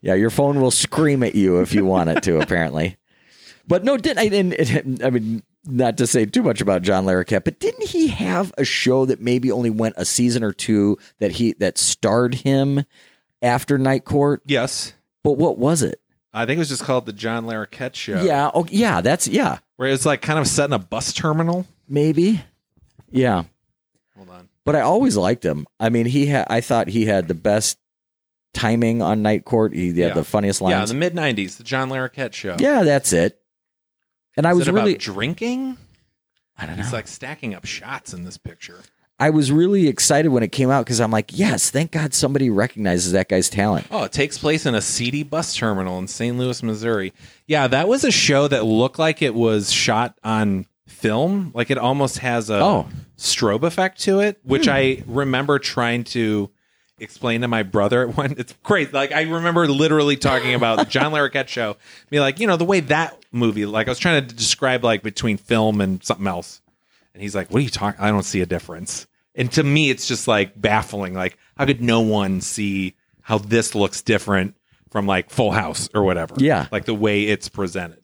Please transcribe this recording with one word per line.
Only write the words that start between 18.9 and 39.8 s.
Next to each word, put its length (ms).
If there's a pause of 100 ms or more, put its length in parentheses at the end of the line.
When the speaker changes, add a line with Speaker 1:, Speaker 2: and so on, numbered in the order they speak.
Speaker 1:
That's, 260
yeah. 320 (180)
Speaker 2:
Where 120
it's, 160
like, 160
kind 180
of 80
set 200
in 80
a 40
bus 360
terminal. 520 (220)
Speaker 1:
Maybe. 540 (680)
Yeah. 340 (720)
Speaker 2:
Hold 120
on. 200 (180)
Speaker 1:
But 100
I 60
always 340
liked 280
him. 220 (140)
I 80
mean, 160
he 260
ha-, 180
I 120
thought 280
he 180
had 220
the 60
best 440 (760)
timing 480
on 220
Night 240
Court. 280
He 140
had 80
Speaker 2:
Yeah. 160
Speaker 1:
the 120
funniest 360
Speaker 2:
Yeah, 60 (140)
Speaker 1:
lines. 100
Speaker 2:
in 60
the 40
mid 140
nineties, 420
the 80
John 240
Larroquette 460
Show. 240
Speaker 1:
Yeah, 240
that's 320
it. 260 (960)
And 120
I 20
Speaker 2:
Is 80
Speaker 1:
was 100
Speaker 2:
it 20
about 100
Speaker 1:
really 160
Speaker 2:
drinking? 800 (840)
Speaker 1:
I 80
don't 100
Speaker 2:
He's, 140
Speaker 1:
know. 80
Speaker 2:
like, 100
stacking 460
up 100
shots 480
in 120
this 120
picture. 440 (360)
Speaker 1:
I 140
was 220
really 340